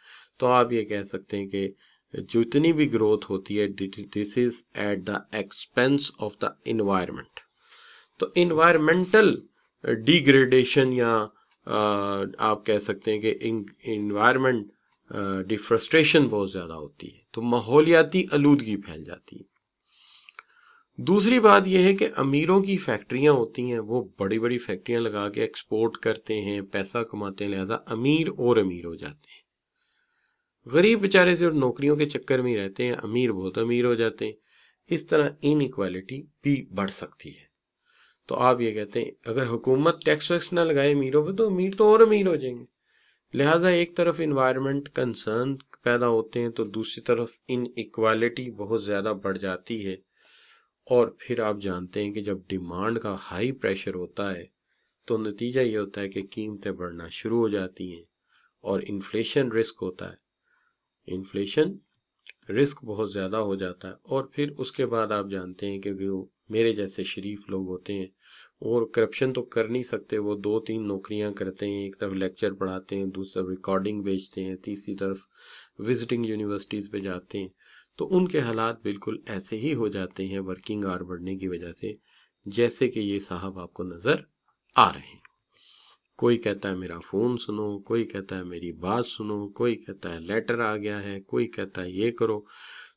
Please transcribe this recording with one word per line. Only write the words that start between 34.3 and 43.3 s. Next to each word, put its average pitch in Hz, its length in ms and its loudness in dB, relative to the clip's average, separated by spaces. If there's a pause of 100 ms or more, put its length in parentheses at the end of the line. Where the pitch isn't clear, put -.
इस 160 180 -4
तरह 147 340 2
इनइक्वालिटी 127 840 -2 (160)
भी 143 280 0
बढ़ 95 180 -2
सकती - 400 -14
है। - 200 -20 (800)
तो - 60 -4
आप 123 260 4
ये 113 120 0
कहते 104 300 -4
हैं 117 100 -8 (140)
अगर 123 200 -2
हुकूमत 135 580 2
टैक्स 151 280 0
वैक्स 175 200 -2
ना 170 120 2
लगाए 143 280 4
अमीरों 143 340 2
पे, 185 60 -4
तो 220 140 2
अमीर 190 280 0
तो 214 180 8
और 220 100 8
अमीर 208 240 6
हो 170 100 4
जाएंगे। 123 300 -6 (680)